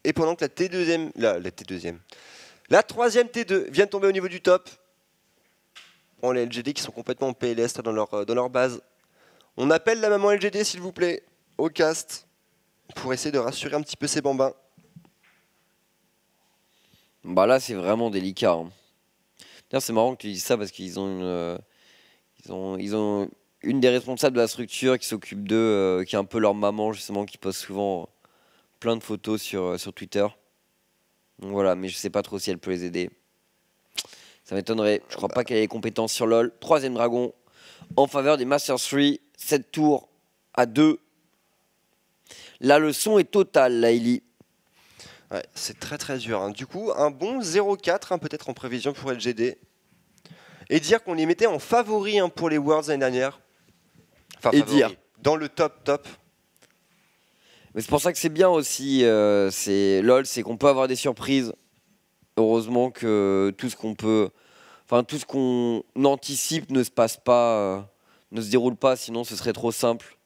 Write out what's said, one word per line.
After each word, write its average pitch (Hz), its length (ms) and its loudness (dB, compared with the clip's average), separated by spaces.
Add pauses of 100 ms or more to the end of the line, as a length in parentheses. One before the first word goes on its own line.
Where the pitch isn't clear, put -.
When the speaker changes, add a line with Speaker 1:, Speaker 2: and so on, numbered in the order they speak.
Speaker 1:
Et 151 80 2
pendant 165 220 0
que 165 100 -4
la 139 60 -2
T 185 180 -2
deux, 170 480 -2
la, 107 220 2
la 90 120 -8
T - 140 -16
deux, 92 160 -10 (880)
la 196 140 6
troisième 233 460 0
T 233 180 -6
deux 185 240 0
vient 170 160 2
de 202 40 -6
tomber 196 180 0
au 196 40 4
niveau 190 160 -4
du 175 140 -12
top. 185 260 4 (1500)
Bon, 123 100 0
les 123 100 0
L 120 100 -6
G 120 100 -8
D 139 120 -6
qui - 80 -8
sont - 100 -10
complètement 127 360 -6
en 127 40 -4
P 120 200 -4
L 117 80 -2
S 117 140 0
dans 113 180 -6
leur, 107 200 -2
euh, 104 140 -4
dans 117 80 -2
leur 123 160 -2
base. 127 320 -2 (760)
On 135 140 2
appelle 226 300 2
la 214 100 2
maman 202 220 4
L 208 80 2
G 202 100 -2
D, 208 140 -2
s'il 180 160 -6
vous 180 120 -10
plaît, 175 300 -2 (360)
au 156 100 -2
cast, - 580 -2 (680)
pour 131 180 -6
essayer 131 200 -4
de 139 60 2
rassurer 135 360 -4
un 151 80 -2
petit - 140 -14
peu 147 100 -6
ces 151 140 -2
bambins. 135 320 0 (2750)
Speaker 2:
Bah 92 220 2
là, 131 140 4
c'est 123 140 -8
vraiment 107 360 -2
délicat, 95 420 0
hein. 82 180 -4 (1000)
D'ailleurs, 131 120 -2
c'est 117 100 -6
marrant 117 220 0
que - 80 -16
tu 107 60 -10
dises 92 160 -8
ça 123 120 0
parce 104 140 -8
qu'ils 95 280 -12
ont 98 80 -6
une, 95 180 -6
euh, 87 340 -6 (840)
ils 98 80 -18
ont, 95 260 -8
ils 101 180 -6
ont 104 340 -2 (320)
une 131 180 0
des 127 100 6
responsables 123 460 0
de 120 60 4
la 113 60 2
structure 127 500 -2
qui - 80 -10
s'occupe 101 400 -8
d'eux, 110 100 0
euh, 98 480 2
qui 107 120 -4
est - 20 2
un 98 60 0
peu 113 140 -6
leur 104 160 2
maman, 104 380 -2
justement, 101 320 -6
qui - 140 -14
poste - 220 -8
souvent 95 480 -6 (680)
plein 117 180 -2
de 110 60 -10
photos 107 380 -6
sur, 95 220 -6
euh, 90 160 -4
sur 95 160 -12
Twitter. 101 320 -2 (1120)
Donc 98 140 -12
voilà, 98 240 2
mais 92 120 -6
je 92 80 -10
sais 98 140 -8
pas 101 120 -2
trop 98 160 -12
si 98 120 -6
elle 90 80 -6
peut - 120 -10
les 90 140 -4
aider. 90 260 -6 (1300)
Ça - 140 -12
m'étonnerait. 104 540 0
Je - 60 -14
crois - 120 -4
Speaker 1:
Bah. - 80 -10
Speaker 2:
pas 123 80 0
qu'elle 113 140 -2
ait - 20 4
les 107 80 2
compétences 113 440 -6
sur 117 140 -2
lol. 117 240 2 (100)
Troisième 135 340 0
dragon 120 400 0 (600)
en 139 100 6
faveur 143 320 2
des 123 80 -4
Master 139 340 0
three. 143 400 2 (160)
Sept - 340 -2
tours 151 380 0 (460)
à 120 120 2
deux. 151 320 4 (1600)
La 139 180 8
leçon 156 400 2
est 175 120 4
totale, 135 500 4
Laili. 117 420 4 (1080)
Speaker 1:
Ouais, - 140 -8 (100)
c'est - 240 -12
très, - 200 -10
très 135 200 -6
dur, 113 220 -4
hein. 101 100 -4
Du 127 160 -12
coup, 208 300 -6
un 147 140 2
bon 196 300 -6
zéro 196 360 0
quatre, 190 360 -2
hein, 175 60 0
peut-être 151 320 -10
en 123 40 -8
prévision 123 380 -6
pour 135 200 -6
L 117 80 -6
G 117 140 -2
D. 117 240 -2 (1080)
Et 160 120 2
dire 180 240 2
qu'on 185 100 -6
les 160 120 0
mettait 175 200 4
en 175 120 0
favori, 214 600 0
hein, 180 100 4
pour 170 200 -4
les 151 100 2
Worlds 151 300 2
l'année 143 120 0
dernière. 131 400 0 (1000)
Enfin, - 140 2
Speaker 2:
Et 143 80 6
Speaker 1:
favori, 120 160 2
Speaker 2:
dire. 117 140 4 (280)
Speaker 1:
dans 143 180 2
le 156 120 -4
top, - 360 -2
top. 143 240 -2 (1700)
Speaker 2:
Mais 110 80 -6
c'est - 60 -12
pour 147 120 2
ça 175 120 0
que - 60 -10
c'est 170 120 -2
bien 170 180 4
aussi, 135 560 2
euh, 104 480 4
c'est 98 500 2
lol, 127 240 4
c'est 123 160 -6
qu'on 113 140 -8
peut 139 100 2
avoir 131 220 4
des 127 80 -2
surprises. 131 560 -2 (840)
Heureusement 113 540 2
que 98 680 2
tout 127 120 -6
ce - 60 -10
qu'on 110 180 -8
peut, 110 360 2 (560)
enfin, 123 180 2
tout 151 140 -8
ce - 80 -14
qu'on 123 580 -2 (200)
anticipe 139 640 -2
ne 131 120 2
se - 80 -6
passe 113 260 0
pas, 120 420 2
euh, 98 220 -2 (520)
ne 113 80 -6
se 104 100 -8
déroule 120 260 2
pas, 131 200 2
sinon 117 280 -8
ce 110 120 -12
serait 113 160 -4
trop 113 200 -4
simple. 117 540 -2